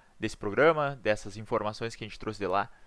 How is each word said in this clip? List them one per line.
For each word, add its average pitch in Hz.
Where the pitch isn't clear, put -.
desse 107
programa, 139
dessas 107
informações 110
que -
a -
gente 101
trouxe 107
de 101
lá 98